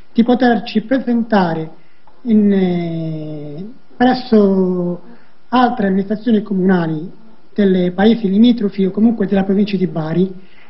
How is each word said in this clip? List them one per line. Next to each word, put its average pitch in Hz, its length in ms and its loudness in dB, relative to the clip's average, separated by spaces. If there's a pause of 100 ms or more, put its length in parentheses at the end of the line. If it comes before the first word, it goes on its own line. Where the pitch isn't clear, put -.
(120)
di 226 120 4
poterci 233 580 2
presentare 214 880 0 (540)
in, 214 280 4
eh, 160 1120 -4 (300)
presso 190 1040 2 (460)
altre 240 400 2
amministrazioni 202 540 0
comunali 180 680 0 (440)
delle 185 380 2
paesi 202 380 2
limitrofi 202 560 2
o 180 60 0
comunque 220 340 2
della 190 180 0
provincia 196 340 0
di 175 100 0
Bari 160 460 -2 (360)